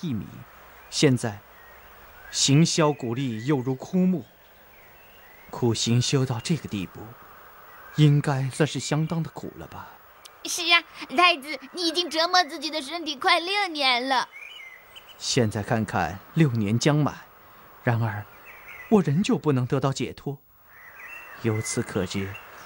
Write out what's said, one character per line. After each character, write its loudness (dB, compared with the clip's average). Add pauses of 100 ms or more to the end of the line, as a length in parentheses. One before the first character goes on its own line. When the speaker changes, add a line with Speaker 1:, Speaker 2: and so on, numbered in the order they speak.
Speaker 1:
一 -6
米， -6 (640)
现 4
在 -6 (880)
行 6
销 4
谷 -6
粒 -4
又 2
如 -2
枯 -4
木， 0 (1300)
苦 0
行 2
修 2
到 -2
这 -2
个 -8
地 -4
步， -16 (960)
应 6
该 -2
算 0
是 -2
相 -2
当 -4
的 -6
苦 -12
了 -14
吧？ -18 (500)
Speaker 2:
是 -4 (100)
啊， 6 (320)
太 6
子， -10 (120)
你 -4
已 0
经 -2
折 0
磨 4
自 -10
己 -8
的 -4
身 -8
体 -6
快 2
六 -2
年 0
了。 0 (920)
Speaker 1:
现 0
在 -4
看 0
看， -2 (140)
六 4
年 2
将 4
满， 0 (680)
然 2
而 -4 (640)
我 8
仍 2
旧 2
不 0
能 2
得 0
到 2
解 -6
脱。 -10 (1040)
由 0
此 -4
可 -2
知， -6 (320)